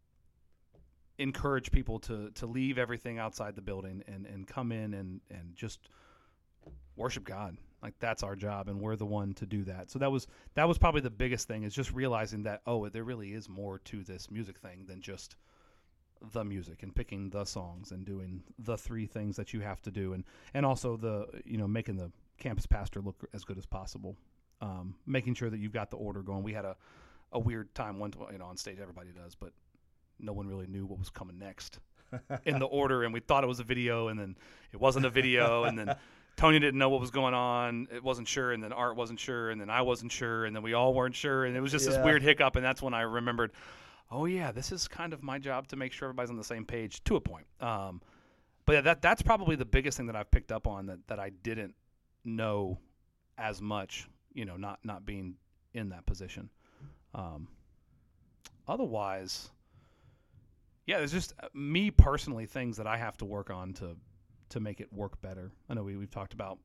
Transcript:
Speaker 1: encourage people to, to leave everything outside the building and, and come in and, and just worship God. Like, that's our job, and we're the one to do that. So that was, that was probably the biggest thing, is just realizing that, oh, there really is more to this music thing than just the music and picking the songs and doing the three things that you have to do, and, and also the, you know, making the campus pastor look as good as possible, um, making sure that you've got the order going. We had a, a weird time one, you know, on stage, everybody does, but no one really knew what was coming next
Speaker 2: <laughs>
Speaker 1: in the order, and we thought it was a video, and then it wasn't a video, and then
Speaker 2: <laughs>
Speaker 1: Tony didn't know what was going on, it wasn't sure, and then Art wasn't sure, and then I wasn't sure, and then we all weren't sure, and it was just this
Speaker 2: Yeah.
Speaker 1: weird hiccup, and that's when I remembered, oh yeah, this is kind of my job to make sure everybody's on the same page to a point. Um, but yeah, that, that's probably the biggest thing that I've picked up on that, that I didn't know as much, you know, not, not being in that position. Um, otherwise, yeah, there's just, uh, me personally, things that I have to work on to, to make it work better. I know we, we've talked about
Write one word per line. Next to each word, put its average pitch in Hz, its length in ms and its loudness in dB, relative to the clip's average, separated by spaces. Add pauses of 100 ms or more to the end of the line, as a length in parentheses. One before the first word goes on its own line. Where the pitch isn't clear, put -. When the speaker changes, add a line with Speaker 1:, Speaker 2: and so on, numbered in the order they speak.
(1200)
Speaker 1:
encourage 135 520 0
people 120 300 4
to, 107 340 -6
to - 120 -8
leave 131 320 -2
everything 117 400 -2
outside 107 380 -6
the 104 60 -14
building 95 440 -8
and, 98 200 -12
and 98 200 -12
come 120 240 -4
in 110 240 -4
and, 95 260 -8 (100)
and 87 260 -14
just - 320 -12 (1080)
worship 120 280 -4
God. 95 320 -8 (260)
Like, 107 180 -12
that's 113 220 -2
our 101 140 -4
job, 101 320 -4
and 98 120 -6
we're 107 160 -2
the 107 100 -4
one 101 280 -2
to 107 120 -8
do 101 180 -2
that. 92 260 -10
So 131 80 -6
that 139 120 4
was, 135 160 0 (280)
that 151 120 6
was 170 120 6
probably 156 240 8
the 123 80 0
biggest 120 360 -2
thing, 107 160 -4
is 104 120 -4
just 135 180 -2
realizing 110 520 0
that, 104 220 -4
oh, 113 220 0
there 113 160 -6
really 110 280 -6
is 107 160 -10
more 95 320 -6
to 101 220 -10
this 90 280 -12
music 101 280 -8
thing 95 280 -16
than 95 140 -14
just - 360 -14 (960)
the 117 100 -2
music 92 400 -6
and 95 120 -10
picking 98 340 -2
the 98 160 -2
songs 90 480 -8
and 95 140 -8
doing 92 360 -8 (160)
the 113 180 -4
three 113 300 -4
things 104 300 -4
that - 160 -8
you 107 80 -4
have 101 220 -6
to 104 80 -8
do, 95 240 -4
and, 92 100 -6 (300)
and 139 120 2
also 127 300 0
the, 110 300 -2 (180)
you 110 140 -4
know, 101 100 0
making 110 280 -2
the 87 140 -6 (280)
campus 107 280 -2
pastor 113 340 2
look 196 220 -8 (120)
as 208 100 -10
good - 140 -10
as 92 80 -12
possible, 95 500 -10 (460)
um, 92 320 -8 (120)
making 123 280 0
sure 117 160 -4
that 110 80 -6
you've 104 160 -4
got 107 160 -4
the - 80 -12
order 101 240 -6
going. 98 200 -4
We 107 120 -6
had 101 100 -8
a, 95 120 -8 (560)
a 120 60 0
weird 113 360 -2
time 107 240 -6
one, 104 140 -4 (200)
you 98 60 -12
know, - 80 -12
on 90 100 -12
stage, 95 240 -10
everybody 90 340 -14
does, 87 200 -18
but - 180 -14 (680)
no 107 140 -8
one 101 160 -6
really 95 180 -6
knew 98 200 -6
what 95 120 -8
was 95 120 -6
coming 90 280 -12
next - 400 -14 (320)
Speaker 2:
<laughs> 127 360 -8
Speaker 1:
in 143 120 4
the 131 80 4
order, 135 380 4
and 113 80 2
we 117 80 -2
thought 139 240 6
it 123 40 4
was 123 120 0
a 120 40 -4
video, 117 440 2
and 107 100 -2
then 98 160 -6 (380)
it 104 80 -8
wasn't 135 240 8
a 127 60 4
video, 120 540 6
and 113 140 2
then 107 220 0
Speaker 2:
<laughs> - 360 -20
Speaker 1:
Tony 156 220 10
didn't 139 200 6
know 135 120 8
what 135 100 4
was 123 100 -4
going 131 240 4
on, 120 580 2
it 123 100 -10
wasn't 123 260 0
sure, 127 240 2
and 110 100 -2
then 110 100 -6
Art 120 240 0
wasn't 117 240 -2
sure, 120 300 -2
and 107 100 -4
then 101 100 -8
I 123 120 4
wasn't 120 300 0
sure, 113 340 0
and 107 100 -2
then 107 60 -4
we 113 120 -2
all 127 200 6
weren't 127 200 2
sure, 135 300 2
and 123 120 0
it 127 40 0
was 139 120 0
just 143 140 2
this 135 100 4
Speaker 2:
Yeah. 131 80 4
Speaker 1:
weird 151 180 8
hiccup, 139 340 6
and 127 80 2
that's 131 180 2
when 127 120 -2
I 113 80 2
remembered, 117 500 0 (580)
oh 143 160 -2
yeah, 175 260 -2
this 123 180 -6
is 185 160 -4
kind 170 280 -8
of 131 80 -14
my 139 160 -4
job 135 300 -4
to 139 80 -8
make 131 160 -4
sure 135 160 -6
everybody's 123 220 -4
on 120 60 -6
the 107 80 -8
same 113 220 -6
page 113 380 -6
to - 120 4
a - 40 4
point. - 260 -8 (140)
Um, 98 400 -2 (640)
but 151 80 8
yeah, 147 80 10
that, 165 200 6
that's 185 200 8
probably 190 340 6
the 131 80 0
biggest 131 320 2
thing 123 100 -4
that 113 100 -4
I've 104 140 -2
picked - 220 4
up 110 140 -2
on 98 200 -2
that, 92 220 -10
that 107 100 -4
I 98 120 -6
didn't 101 440 -6 (500)
know 107 540 0 (600)
as 107 240 -4
much, 104 440 -4 (280)
you 113 100 -6
know, 90 120 -10
not, 101 280 -8
not 101 220 -8
being 95 280 -6 (400)
in 110 140 -6
that 87 180 -10
position. 98 440 -4 (640)
Um, 85 340 -8 (1200)
otherwise, 104 840 -2 (1400)
yeah, - 120 2
there's - 140 0
just, 180 300 -2
uh, - 120 -12
me 160 360 2
personally, 139 560 8
things 120 300 -4
that 107 100 -6
I 110 100 0
have 113 220 -4
to 113 60 -6
work 101 260 -6
on 92 240 -8
to, 87 220 -10 (540)
to 120 100 -4
make 107 200 -6
it 107 120 -12
work 101 280 -8
better. 95 300 -10 (180)
I 120 60 -6
know 110 80 -4
we, 98 140 -6
we've 98 140 -8
talked 98 220 -8
about 98 320 -8